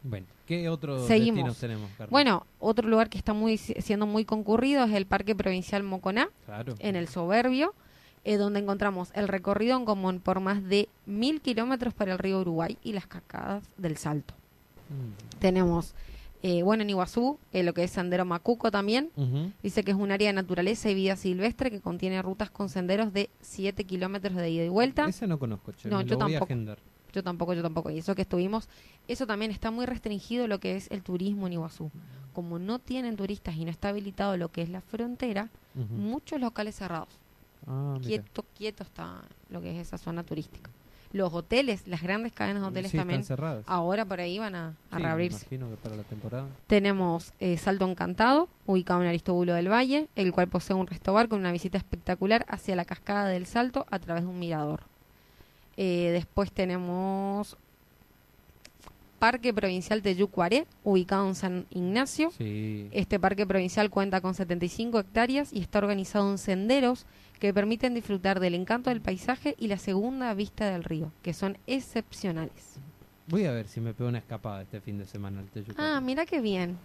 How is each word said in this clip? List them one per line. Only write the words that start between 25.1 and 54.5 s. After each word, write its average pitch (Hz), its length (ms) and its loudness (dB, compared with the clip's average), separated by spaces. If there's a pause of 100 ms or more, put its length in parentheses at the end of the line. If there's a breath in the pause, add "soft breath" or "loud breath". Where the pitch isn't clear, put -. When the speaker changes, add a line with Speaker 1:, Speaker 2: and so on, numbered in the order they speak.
Speaker 1:
no 165 120 2
conozco, 110 340 -4
che, - 160 -10
Speaker 2:
No, 208 100 2
Speaker 1:
me 190 60 2
Speaker 2:
yo 120 120 -2
Speaker 1:
lo - 80 2
voy 160 100 2
a 151 40 0
Speaker 2:
tampoco. 147 60 2
Speaker 1:
agendar. 110 340 -4 (340)
Speaker 2:
Yo 190 100 -2
tampoco, 175 320 -2
yo 170 80 -2
tampoco. 160 280 -2
Y 156 80 -4
eso 185 160 -2
que 190 80 -2
estuvimos, 190 460 0 (400 loud breath)
eso 247 180 -4
también 214 240 -2
está 208 200 -4
muy 240 160 -4
restringido 233 600 -4
lo 202 140 0
que 185 160 -2
es 190 140 -10
el 196 120 -6
turismo 190 440 -2
en 175 80 -4
Iguazú. 160 360 -6 (440 loud breath)
Como 170 240 -6
no 208 200 -4
tienen 247 380 -6
turistas 190 400 -6
y 160 80 -4
no 165 60 -4
está 170 180 -6
habilitado 202 480 -2
lo 170 140 -2
que - 100 -8
es 170 80 -4
la 185 140 -10
frontera, 226 680 -4 (260)
Speaker 1:
Ujú. 117 200 -4
Speaker 2:
muchos 233 440 -4
locales 220 380 -2
cerrados. 175 320 -6 (580)
Speaker 1:
Ah, 139 280 -4
mira. 127 120 -6
Speaker 2:
Quieto, - 380 -4 (120)
quieto 214 260 -8
está 92 400 -12 (260)
lo 175 140 -10
que 175 120 -8
es 170 140 -10
esa - 100 -10
zona 170 240 -6
turística. - 480 -10 (400 soft breath)
Los 190 220 0
hoteles, 202 560 0
las 165 140 -6
grandes 214 300 -2
cadenas 202 300 -2
de 190 60 -4
hoteles 185 220 -4
Speaker 1:
Sí, 160 80 0
están 180 100 0
Speaker 2:
también, - 160 0
Speaker 1:
cerradas. 131 420 -4
Speaker 2:
ahora 185 380 0
por 185 160 -6
ahí 175 180 -4
van 214 160 -6
a, 165 140 -6
a 160 40 -10
Speaker 1:
Sí, 156 40 -14 (200)
me - 20 -2
Speaker 2:
reabrirse. 165 400 0 (120)
Speaker 1:
imagino 131 200 -6
que 107 60 -10
para 110 200 -10
la 107 60 -8
temporada. 113 440 -8 (200)
Speaker 2:
Tenemos, 190 760 2
eh, 180 160 2
Salto 190 320 0
Encantado, 220 600 4 (160)
ubicado 180 340 4
en 175 80 2
Aristóbulo 175 460 2
del 175 180 2
Valle, 269 420 2
el 190 180 2
cual 180 160 4
posee 185 280 0
un 185 100 2
restobar 202 420 4
con 220 120 0
una 180 120 0
visita 180 260 -2
espectacular 185 720 2
hacia 190 260 -2
la 175 80 0
cascada 202 440 -2
del 180 180 -2
Salto 247 440 0
a 196 80 -2
través 170 260 -2
de 180 40 -4
un 180 100 -6
mirador. 156 440 -2 (1000 soft breath)